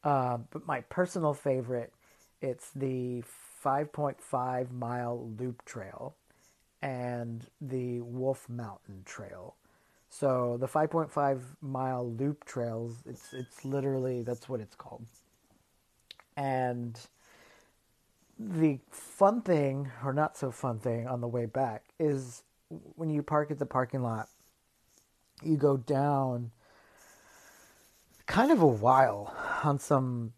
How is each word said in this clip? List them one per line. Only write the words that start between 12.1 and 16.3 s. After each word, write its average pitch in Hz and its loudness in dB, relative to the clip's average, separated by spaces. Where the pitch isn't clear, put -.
loop 139 -2
trails, 117 -4
it's, - -14
it's 127 -12
literally, 131 0
that's 120 -6
what 127 -2
it's 107 -12
called. - -16